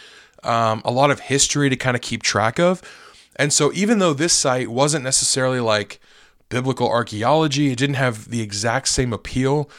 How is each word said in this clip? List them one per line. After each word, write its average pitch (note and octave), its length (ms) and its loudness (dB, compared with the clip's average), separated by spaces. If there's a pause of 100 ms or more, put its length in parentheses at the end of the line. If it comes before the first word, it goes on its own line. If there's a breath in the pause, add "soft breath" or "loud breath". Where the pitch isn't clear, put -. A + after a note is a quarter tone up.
(440 loud breath)
um, A2+ 420 0
a A#2+ 60 0
lot C3+ 180 4
of C#3 120 0
history C#3 480 0
to C3 60 2
kinda B2 240 0
keep A2 220 -8
track A2 380 0
of. F3 220 2 (540 loud breath)
And D3 180 0
so D3 200 2
even G3+ 260 2
though F3 140 4
this D#3 200 0
site B2+ 360 0
wasn't C#3+ 340 0
necessarily, B2+ 560 0
like, G#2+ 400 0 (500 soft breath)
biblical B2 380 -2
archaeology, C3 840 0
it A#2+ 60 -4
didn't C#3+ 180 0
have B2 340 -2
the A#2 120 -2
exact A2 460 -2
same B2+ 240 0
appeal C3+ 680 -2